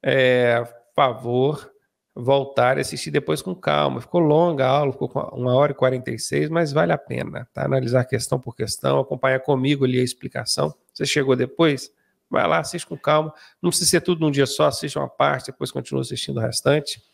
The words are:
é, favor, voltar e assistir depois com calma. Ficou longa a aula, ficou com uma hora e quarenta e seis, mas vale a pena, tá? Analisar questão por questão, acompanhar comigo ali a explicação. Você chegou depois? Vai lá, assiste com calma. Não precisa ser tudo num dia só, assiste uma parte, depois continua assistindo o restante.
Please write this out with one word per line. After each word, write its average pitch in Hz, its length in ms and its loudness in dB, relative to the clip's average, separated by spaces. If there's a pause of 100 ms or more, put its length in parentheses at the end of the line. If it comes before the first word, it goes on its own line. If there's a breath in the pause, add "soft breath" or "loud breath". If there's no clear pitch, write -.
é, 127 600 4 (300)
favor, 127 760 0 (420)
voltar 131 640 2
e 139 40 -2
assistir 143 300 -8
depois 147 300 -2
com 185 140 -8
calma. 147 460 0
Ficou - 180 -2
longa 156 460 4
a 131 40 2
aula, 143 220 2
ficou 139 160 -6
com - 140 -4 (140)
uma 127 200 0
hora 147 160 4
e 135 40 -6
quarenta 127 360 0
e 113 80 -8
seis, 151 300 -2
mas 160 240 0
vale 165 180 2
a 156 60 2
pena, - 560 -8
tá? 139 100 -4
Analisar 127 400 0
questão 127 340 -2
por 123 180 -10
questão, 135 440 0
acompanhar 131 400 0
comigo 135 460 0
ali 127 140 0
a 127 40 2
explicação. 127 720 -4 (180)
Você 147 120 -6
chegou 135 300 2
depois? 131 560 0 (380)
Vai - 180 2
lá, 165 120 2
assiste 165 260 -8
com 156 120 -12
calma. 156 360 0 (280 loud breath)
Não 175 80 0
precisa 165 200 0
ser 165 120 4
tudo 175 180 -2
num 156 120 2
dia 139 140 4
só, 151 200 0
assiste 147 340 -2
uma 139 80 -2
parte, 139 400 -2
depois 127 240 -8
continua 135 300 -4
assistindo 127 360 -6
o 110 40 -2
restante. 139 600 0 (120)